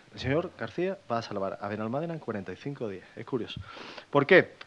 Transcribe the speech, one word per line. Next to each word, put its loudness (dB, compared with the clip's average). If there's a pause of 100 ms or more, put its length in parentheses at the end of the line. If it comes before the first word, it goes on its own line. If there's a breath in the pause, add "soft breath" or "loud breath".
(140)
El -12
señor 0
García -4 (140)
va 2
a 0
salvar -4
a -6
Benalmádena -4
en -8
cuarenta -6
y -10
cinco -6
días. -10 (100)
Es -12
curioso. -4 (480 loud breath)
¿Por 4
qué? 10 (140)